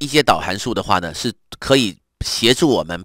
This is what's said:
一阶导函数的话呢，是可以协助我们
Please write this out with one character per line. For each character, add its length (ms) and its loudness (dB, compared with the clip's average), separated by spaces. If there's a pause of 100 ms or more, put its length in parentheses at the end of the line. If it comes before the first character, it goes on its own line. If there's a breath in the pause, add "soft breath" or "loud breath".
一 80 -8
阶 120 2
导 200 2
函 180 -4
数 160 -4
的 80 -4
话 160 0
呢， 160 -6
是 180 -6 (280)
可 160 4
以 200 0 (280)
协 280 2
助 160 2
我 140 2
们 220 -6